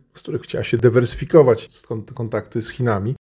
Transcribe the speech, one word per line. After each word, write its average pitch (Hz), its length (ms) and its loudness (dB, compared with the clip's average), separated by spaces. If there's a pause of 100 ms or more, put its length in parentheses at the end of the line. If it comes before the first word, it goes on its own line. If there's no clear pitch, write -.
(140)
z - 60 -20
których - 220 -8
chciała - 220 -8
się - 140 -2
dywersyfikować, 123 920 4
stąd - 420 -12
kontakty 113 480 -8
z - 80 -10
Chinami. 113 460 -2 (220)